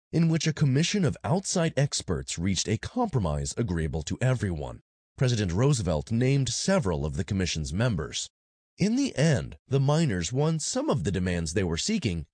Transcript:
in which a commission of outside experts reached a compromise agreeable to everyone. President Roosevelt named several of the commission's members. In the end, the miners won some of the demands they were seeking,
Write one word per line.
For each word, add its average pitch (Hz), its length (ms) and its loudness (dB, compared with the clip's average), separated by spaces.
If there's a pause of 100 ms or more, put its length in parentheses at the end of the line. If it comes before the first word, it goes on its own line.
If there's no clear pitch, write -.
(140)
in 165 160 4
which 160 180 0
a 156 60 0
commission 160 500 2
of 113 200 0
outside 165 520 0
experts 87 640 -2
reached 90 320 0
a 107 80 2
compromise 87 800 -2
agreeable 80 460 -2
to - 180 -6
everyone. 90 580 -2 (380)
President 110 340 2
Roosevelt 92 600 2
named 127 380 2
several 101 540 0
of 73 140 -4
the - 60 -2
commission's 82 500 -2
members. 90 560 -2 (480)
In 214 180 2
the 277 220 -2
end, 127 400 2 (100)
the 135 120 2
miners 135 520 2
won 151 280 0
some 285 300 -2
of 160 140 2
the 101 80 0
demands 87 420 0
they 98 100 2
were 82 140 0
seeking, 95 560 -2